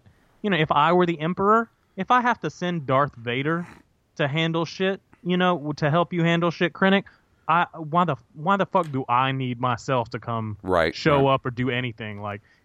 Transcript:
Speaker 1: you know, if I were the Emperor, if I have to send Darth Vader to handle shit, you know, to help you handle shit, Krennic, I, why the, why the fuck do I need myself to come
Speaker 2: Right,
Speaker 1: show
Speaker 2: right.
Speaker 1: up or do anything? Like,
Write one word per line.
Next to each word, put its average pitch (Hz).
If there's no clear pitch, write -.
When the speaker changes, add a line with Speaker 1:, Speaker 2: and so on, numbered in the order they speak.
Speaker 1:
you 208
know, 185
if 151
I 151
were 180
the 170
Emperor, 196
if 190
I 247
have 233
to 156
send 175
Darth 135
Vader 135
to 147
handle 165
shit, 190
you 175
know, 175
to 151
help 175
you 170
handle 170
shit, 170
Krennic, 196
I, 170
why 165
the, 151
why 175
the 196
fuck 170
do 135
I 131
need 127
myself 123
to 120
come 110
Speaker 2:
Right, 87
Speaker 1:
show 143
Speaker 2:
right. 135
Speaker 1:
up 131
or 131
do 127
anything? 113
Like, 104